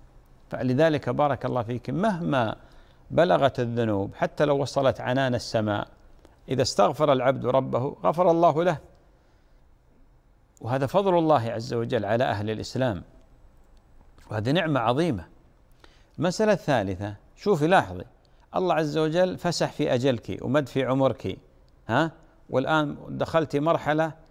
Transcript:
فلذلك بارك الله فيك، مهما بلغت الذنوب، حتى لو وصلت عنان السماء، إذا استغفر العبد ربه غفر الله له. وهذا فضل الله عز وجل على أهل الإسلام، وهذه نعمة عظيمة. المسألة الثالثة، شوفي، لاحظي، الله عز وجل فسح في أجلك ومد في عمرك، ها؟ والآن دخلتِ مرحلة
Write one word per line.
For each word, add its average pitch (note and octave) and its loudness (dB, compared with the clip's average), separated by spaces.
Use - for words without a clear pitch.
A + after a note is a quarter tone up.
فلذلك C3 0
بارك C3+ 0
الله B2 -2
فيك، A#2 -8
مهما D#3+ -2
بلغت D3 2
الذنوب، A2+ -2
حتى D#3+ -2
لو C#3+ 0
وصلت C3 0
عنان B2+ 0
السماء، G#2+ -2
إذا C3 0
استغفر D3 2
العبد B2+ 0
ربه C3 0
غفر F3 4
الله E3 4
له. E3+ 0
وهذا C3 -2
فضل F#3+ 2
الله C#3+ 2
عز A#2 -6
وجل A#2 -2
على A#2 2
أهل G#2+ -2
الإسلام، A2 -4
وهذه A2 -2
نعمة D#3+ 0
عظيمة. B2 0
المسألة G3 2
الثالثة، G2+ -2
شوفي، D#3+ 0
لاحظي، F#2+ 2
الله F3+ 0
عز D3+ 0
وجل D#3+ 0
فسح E3+ -2
في D3 -2
أجلك A#2+ 0
ومد C3 0
في C3+ -2
عمرك، B2+ 0
ها؟ D3 2
والآن D3 0
دخلتِ C#3 -2
مرحلة D#3 0